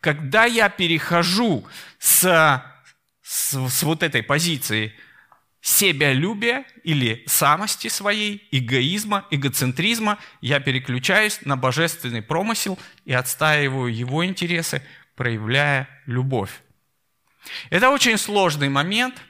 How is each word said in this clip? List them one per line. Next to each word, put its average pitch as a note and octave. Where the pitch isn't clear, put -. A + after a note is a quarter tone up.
Когда D#3
я A3+
перехожу E3+
с, D#3+
с, -
с -
вот D#3+
этой C#3
позиции C#3
себялюбия F#3+
или B2+
самости E3
своей, G#3
эгоизма, D3+
эгоцентризма, D#3+
я C#3
переключаюсь C3+
на C#3+
божественный B2+
промысел G3
и C#3
отстаиваю C3+
его B2+
интересы, F3
проявляя C3
любовь. B2+
Это A3
очень B3+
сложный E3+
момент G3+